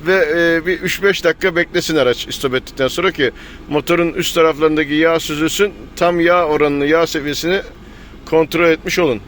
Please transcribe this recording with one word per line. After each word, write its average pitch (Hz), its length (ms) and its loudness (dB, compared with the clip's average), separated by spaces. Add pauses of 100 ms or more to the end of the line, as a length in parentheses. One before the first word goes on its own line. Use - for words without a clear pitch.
ve, 180 280 2
e, 165 320 2
bir 185 140 -2
üç 180 220 -6
beş 196 220 0
dakika 165 320 0
beklesin 170 400 -2
araç 123 320 0
istop 131 260 -4
ettikten 131 340 -4
sonra 175 220 -2
ki 135 200 0 (380)
motorun 165 440 0
üst - 220 -6
taraflarındaki 156 600 2
yağ 160 260 2
süzülsün, 160 520 -2 (240)
tam 175 240 2
yağ 175 260 4
oranını, 143 400 0
yağ 160 200 4
seviyesini 156 540 -2 (640)
kontrol 160 420 2
etmiş 160 300 0
olun. 131 300 0